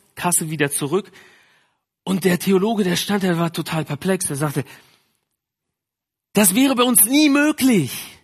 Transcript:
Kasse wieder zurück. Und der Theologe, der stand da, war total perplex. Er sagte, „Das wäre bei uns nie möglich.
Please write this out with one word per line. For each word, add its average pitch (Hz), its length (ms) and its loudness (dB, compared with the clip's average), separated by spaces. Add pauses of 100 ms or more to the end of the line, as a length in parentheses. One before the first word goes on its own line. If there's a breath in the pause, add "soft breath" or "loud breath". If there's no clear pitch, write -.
(160)
Kasse 175 340 -2
wieder 147 220 -2
zurück. 156 400 -4 (920 soft breath)
Und 185 200 -4
der 180 160 2
Theologe, 202 440 0
der 175 120 0
stand 196 280 -2
da, 175 140 0
war 165 160 -2
total 160 320 -4
perplex. 180 460 -4
Er 143 40 -6
sagte, 143 300 -4 (1700 loud breath)
„Das 196 220 2
wäre 269 180 4
bei 240 100 2
uns 247 220 4
nie 285 240 4
möglich. 262 600 2 (320)